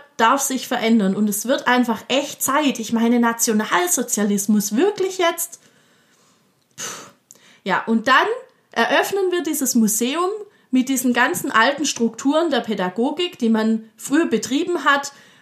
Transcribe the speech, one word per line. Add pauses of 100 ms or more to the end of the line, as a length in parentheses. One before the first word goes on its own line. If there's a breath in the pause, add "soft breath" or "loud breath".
(160)
darf
sich
verändern
und
es
wird
einfach
echt
Zeit.
Ich
meine,
Nationalsozialismus,
wirklich
jetzt? (1160 soft breath)
Puh. (800 loud breath)
Ja,
und
dann (440)
eröffnen
wir
dieses
Museum (400 soft breath)
mit
diesen
ganzen
alten
Strukturen
der
Pädagogik,
die
man
früher
betrieben
hat, (280 soft breath)